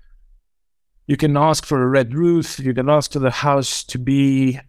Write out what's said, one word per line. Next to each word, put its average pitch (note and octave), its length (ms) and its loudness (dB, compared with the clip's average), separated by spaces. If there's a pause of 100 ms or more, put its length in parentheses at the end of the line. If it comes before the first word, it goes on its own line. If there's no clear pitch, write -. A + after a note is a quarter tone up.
(1080)
you C#3+ 100 0
can D3 200 0
ask D3+ 280 2
for C3+ 180 0
a B2+ 40 2
red B2+ 260 2
roof. E3 460 0
You C3 160 -2
can C3 160 -2
ask D3+ 220 2
for D3 80 -2
the B2+ 100 2
house C#3 540 -2
to - 140 -10
be, C3+ 600 2 (100)